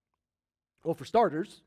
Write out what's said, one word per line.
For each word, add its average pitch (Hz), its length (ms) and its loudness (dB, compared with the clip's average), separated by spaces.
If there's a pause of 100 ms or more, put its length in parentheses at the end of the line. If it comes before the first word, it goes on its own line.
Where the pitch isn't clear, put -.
(840)
Well, 160 100 -4
for 143 80 -16
starters, 185 640 0